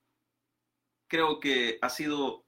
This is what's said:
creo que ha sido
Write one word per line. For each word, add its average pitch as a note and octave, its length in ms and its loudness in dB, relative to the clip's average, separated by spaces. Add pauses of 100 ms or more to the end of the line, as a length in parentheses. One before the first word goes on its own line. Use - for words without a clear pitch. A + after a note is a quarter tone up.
(1080)
creo D#3 320 2
que B2 420 0
ha B2+ 80 0
sido D3 580 -4